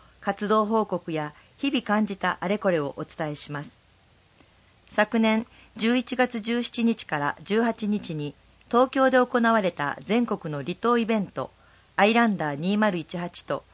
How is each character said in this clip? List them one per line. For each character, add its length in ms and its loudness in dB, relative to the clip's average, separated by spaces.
活 260 -4
動 180 4
報 200 2
告 260 -6
や 220 -4
日 140 -2
々 100 0
感 240 2
じ 100 -4
た 240 -2
あ 80 -4
れ 100 0
こ 140 0
れ 80 2
を 160 -4
お 80 -8
伝 280 -6
え 40 -6
し 160 -10
ま 140 -8
す。 140 -20
昨 300 0
年 260 2
十 220 2
一 180 -4
月 240 0
十 240 -2
七 220 -2
日 180 0
か 160 -4
ら 240 -2
十 180 0
八 280 -2
日 260 -4
に 180 -6
東 200 4
京 200 4
で 80 4
行 240 2
わ 180 4
れ 120 0
た 300 -4
全 240 0
国 260 -4
の 120 -6
離 120 -4
島 220 2
イ 80 2
ベ 140 0
ン 80 -2
ト、 240 -8
ア 80 6
イ 80 4
ラ 120 6
ン 120 2
ダ 160 -2
ー 40 -6
二 200 0
〇 200 2
一 200 -8
八 280 -8
と、 280 -6